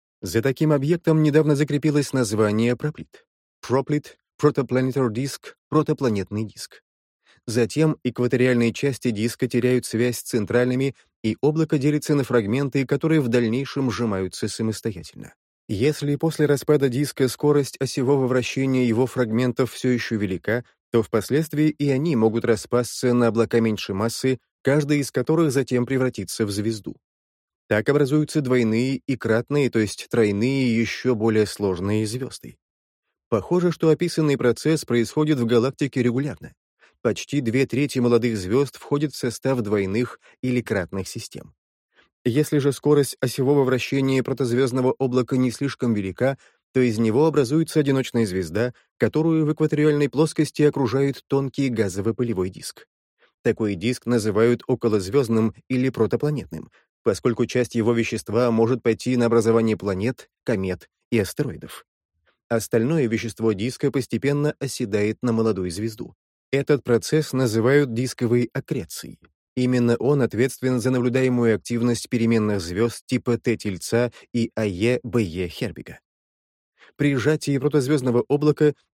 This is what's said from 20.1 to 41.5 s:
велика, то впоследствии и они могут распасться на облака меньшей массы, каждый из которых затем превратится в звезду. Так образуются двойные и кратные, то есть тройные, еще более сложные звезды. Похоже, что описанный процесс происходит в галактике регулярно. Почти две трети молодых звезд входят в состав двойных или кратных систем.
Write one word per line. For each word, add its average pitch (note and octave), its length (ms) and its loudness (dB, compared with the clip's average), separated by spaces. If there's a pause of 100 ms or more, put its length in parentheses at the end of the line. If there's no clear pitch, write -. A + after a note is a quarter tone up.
велика, G#2 480 -4 (260)
то A#2 120 4
впоследствии D3 640 0
и D3 200 -2
они C#3 260 0
могут A2 300 2
распасться A#2+ 680 0
на A#2+ 160 4
облака A2+ 320 2
меньшей G#2+ 340 -2
массы, A#2 440 -2 (240)
каждый D3 360 2
из C#3 120 -4
которых D#3 400 2
затем B2 360 0
превратится B2 600 -2
в G2+ 40 -2
звезду. G#2 460 -6 (720)
Так G#2+ 200 0
образуются D3 520 2
двойные B2+ 640 0
и C3 100 -4
кратные, A#2 540 0
то A#2 80 -2
есть - 320 -2
тройные, A#2 680 2
еще A#2 360 -2
более G#2+ 320 2
сложные G2+ 600 -2
звезды. B2 500 -10 (760)
Похоже, E3+ 420 0
что D#3+ 160 0
описанный D#3 480 2
процесс C3+ 480 0
происходит C3+ 540 0
в A#2+ 80 0
галактике B2 560 2
регулярно. A#2+ 500 -4 (480)
Почти B2 400 -2
две B2+ 260 0
трети C3 320 -2
молодых A#2+ 380 2
звезд A2 400 0
входят D3 380 -4
в - 20 -14
состав C3 460 -2
двойных G#2 580 -2 (220)
или B2 180 -2
кратных G2 480 -4
систем. - 460 -16 (680)